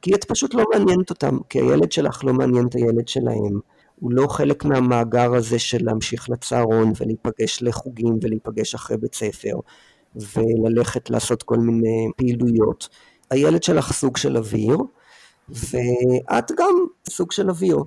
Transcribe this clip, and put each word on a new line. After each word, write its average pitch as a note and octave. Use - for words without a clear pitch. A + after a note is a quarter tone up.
כי F#3+
את G3+
פשוט B3+
לא A#3
מעניינת F#3
אותם, C#3
כי C3+
הילד C#3+
שלך C#3
לא C3
מעניין B2+
את A#2+
הילד A#2
שלהם, G#2+
הוא A#2+
לא C3
חלק C#3+
מהמאגר A#2+
הזה A#2
של A#2
להמשיך A2
לצהרון, A2+
ולהיפגש -
לחוגים, A#2
ולהיפגש A2
אחרי A2+
בית A2+
ספר, -
וללכת A2+
לעשות A2+
כל A#2
מיני A2+
פעילויות. A#2+
הילד D#3
שלך D#3+
סוג C3
של C3+
אוויר, A2
ואת B2
גם F4+
סוג F3
של G3
אוויר F3